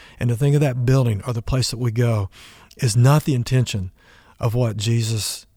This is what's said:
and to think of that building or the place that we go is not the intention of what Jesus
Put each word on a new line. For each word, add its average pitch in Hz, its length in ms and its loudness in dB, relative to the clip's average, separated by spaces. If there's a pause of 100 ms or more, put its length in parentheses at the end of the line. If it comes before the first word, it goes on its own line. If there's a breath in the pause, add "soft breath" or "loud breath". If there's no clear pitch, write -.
(200 loud breath)
and 120 100 0
to 117 60 0
think 143 200 2
of 147 60 4
that 127 240 0
building 120 420 2
or 120 60 -4
the 113 80 -4
place 127 280 -2
that - 80 -8
we 120 140 -2
go 110 380 0 (480 loud breath)
is 113 200 0
not 139 280 6
the 147 100 0
intention 117 560 -2 (480 soft breath)
of 113 160 -2
what 117 220 -2
Jesus 113 680 -4 (120)